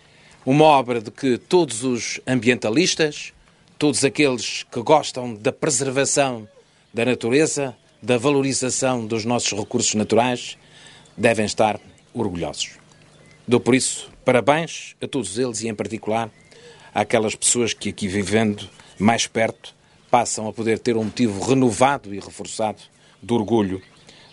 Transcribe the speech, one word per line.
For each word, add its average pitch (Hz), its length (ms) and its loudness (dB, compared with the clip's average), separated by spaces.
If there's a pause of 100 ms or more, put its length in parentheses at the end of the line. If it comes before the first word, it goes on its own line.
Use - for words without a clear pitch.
(460)
Uma 151 200 6
obra 123 340 4
de 107 100 -12
que 123 260 0
todos 135 460 0
os 123 440 -4
ambientalistas, 127 1040 0 (460)
todos 147 260 2
aqueles 131 600 0
que - 180 -8
gostam 123 520 0
da 110 160 -4
preservação 135 960 -2 (460)
da 117 140 -2
natureza, 127 680 0 (280)
da 123 160 2
valorização 131 880 0
dos 110 180 -4
nossos 113 340 -2
recursos 107 360 -2
naturais, 113 640 0 (580)
devem 110 300 2
estar 104 340 0 (320)
orgulhosos. 87 600 -6 (760)
Dou 120 120 4
por 120 140 2
isso - 360 -2 (120)
parabéns 139 800 0
a 123 80 -8
todos 104 300 -6
eles 120 240 -4
e, 113 60 -4
em 113 60 -4
particular, 110 560 -4 (640)
àquelas 107 400 0
pessoas - 380 0
que - 180 -8
aqui 101 180 -6
vivendo 104 600 0 (300)
mais 113 280 2
perto - 480 -4 (360)
passam 113 380 0
a 101 40 -8
poder 110 260 0
ter 117 180 0
um 110 80 0
motivo 101 400 -2
renovado 127 680 2
e 98 40 -10
reforçado 101 600 -8 (440)
de 98 100 -4
orgulho, 104 480 0 (520)